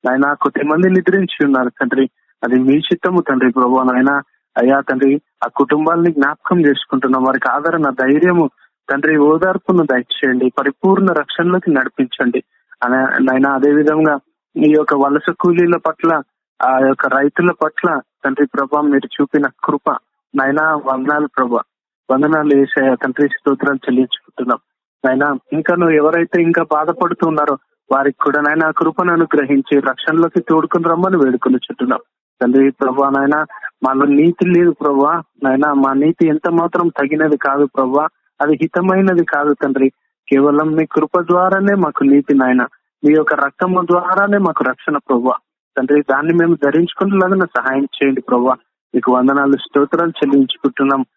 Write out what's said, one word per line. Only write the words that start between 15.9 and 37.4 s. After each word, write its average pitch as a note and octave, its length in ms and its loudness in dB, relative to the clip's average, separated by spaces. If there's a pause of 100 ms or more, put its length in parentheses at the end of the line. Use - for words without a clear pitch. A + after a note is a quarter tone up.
ఆ B2+ 120 0 (160)
యొక్క C3+ 180 -2 (120)
రైతుల D#3+ 320 0 (120)
పట్ల D#3 260 -4 (360)
తండ్రి C#3 300 -2
ప్రభా, C#3+ 260 -2 (120)
మీరు C3+ 240 -2
చూపిన C#3+ 300 -2 (200)
కృప - 220 -4 (460)
నాయన, C#3 280 -2 (260)
వందనాలు C#3 480 -2
ప్రభా, A#2+ 260 -2 (460)
వందనాలు D3+ 520 0
యేసయ్య C3+ 420 0
తండ్రి, C#3 320 -2
స్తోత్రాలు C#3 500 -2
చెల్లించుకుంటున్నాం B2+ 760 -4 (440)
నాయన. C3 200 0 (320)
ఇంకా D#3+ 240 -4
నువ్వు E3 200 2
ఎవరైతే E3 380 0 (100)
ఇంకా E3+ 140 0 (100)
బాధపడుతూ E3+ 580 -2
ఉన్నారో D3 240 -2 (360)
వారికి C#3 340 -2
కూడా D3 220 0
నాయన, D#3 240 0
ఆ D3+ 100 -8
కృపను E3+ 360 0
అనుగ్రహించి D3 580 0 (140)
రక్షణలోకి D#3+ 600 0
తోడుకుని E3 420 0
రమ్మని F3+ 320 0
వేడుకొని B2+ 420 0
చుట్టున్నాం B2+ 380 -4 (380)
తండ్రి C3 260 4 (140)
ప్రభా. C3+ 360 0
నాయన, C#3+ 200 0 (480)
మాలో C3+ 220 0 (120)
నీతి E3+ 260 2 (100)
లేదు F3 180 4 (100)
ప్రభా. C#3+ 320 0 (300)
నాయన, C3+ 220 2 (180)
మా C3+ 60 0 (120)
నీతి E3 220 2 (100)
ఎంత D#3 120 -4 (140)
మాత్రం E3+ 260 -2 (120)
తగినది D3 480 0